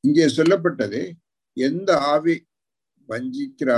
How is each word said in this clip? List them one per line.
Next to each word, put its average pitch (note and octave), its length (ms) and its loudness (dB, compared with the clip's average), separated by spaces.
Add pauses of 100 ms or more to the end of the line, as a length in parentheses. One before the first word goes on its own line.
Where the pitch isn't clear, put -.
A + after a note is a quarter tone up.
இங்கே D3+ 220 4
சொல்லப்பட்டது D#3 720 0 (560)
எந்த E3 340 -2 (220)
ஆவி, D#3+ 220 0 (720)
வஞ்சிக்கிற C3 680 -6